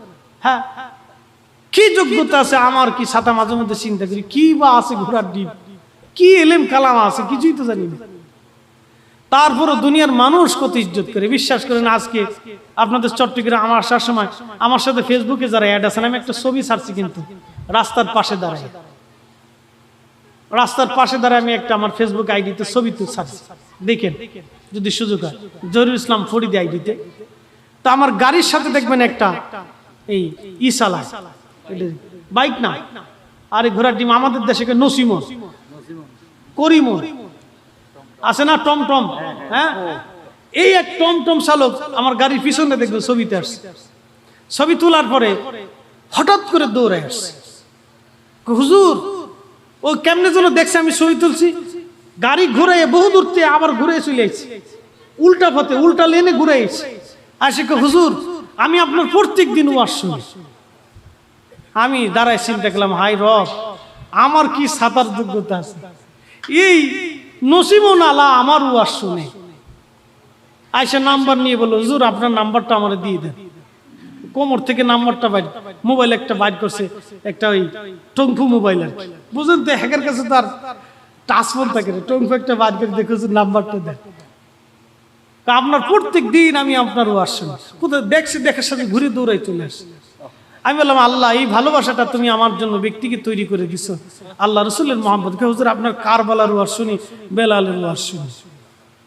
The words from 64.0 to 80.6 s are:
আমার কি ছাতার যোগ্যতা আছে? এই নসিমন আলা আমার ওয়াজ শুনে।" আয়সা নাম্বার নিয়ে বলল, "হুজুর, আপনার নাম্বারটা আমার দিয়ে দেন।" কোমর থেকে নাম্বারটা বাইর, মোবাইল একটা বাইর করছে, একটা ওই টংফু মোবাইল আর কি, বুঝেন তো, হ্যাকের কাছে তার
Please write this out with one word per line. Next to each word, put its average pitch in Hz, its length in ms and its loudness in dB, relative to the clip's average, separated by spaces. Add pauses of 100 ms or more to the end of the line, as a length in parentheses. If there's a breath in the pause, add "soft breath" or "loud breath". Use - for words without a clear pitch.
আমার 285 380 2
কি 285 200 -2
ছাতার 233 480 0
যোগ্যতা 208 400 -4
আছে? 175 180 -10 (800 soft breath)
এই 349 560 2 (360)
নসিমন 370 580 6
আলা 285 260 4
আমার 269 340 4
ওয়াজ 247 260 2
শুনে।" 175 420 -6 (1400)
আয়সা 254 260 0
নাম্বার 269 400 2
নিয়ে 254 180 0
বলল, 226 180 0
"হুজুর, 233 280 0
আপনার 233 280 0
নাম্বারটা 226 440 0
আমার 202 280 -2
দিয়ে 190 160 -4
দেন।" 151 140 -10 (1000)
কোমর 269 260 0
থেকে 247 220 -2
নাম্বারটা 240 460 0
বাইর, 196 160 0 (400)
মোবাইল 247 280 2
একটা 233 220 -4
বাইর 202 260 0
করছে, 202 280 -6 (360)
একটা 208 240 -4
ওই 190 200 0 (460)
টংফু 262 320 0
মোবাইল 202 360 2
আর 151 80 -6
কি, - 220 -16 (220)
বুঝেন 302 300 0
তো, 277 120 0
হ্যাকের 277 260 -2
কাছে 262 220 -4
তার 247 520 -2 (500)